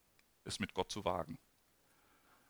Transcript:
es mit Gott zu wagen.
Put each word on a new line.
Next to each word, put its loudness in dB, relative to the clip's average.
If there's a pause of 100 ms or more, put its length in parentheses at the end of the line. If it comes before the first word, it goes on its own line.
(440)
es -2
mit 0
Gott 0
zu -4
wagen. 2 (1120)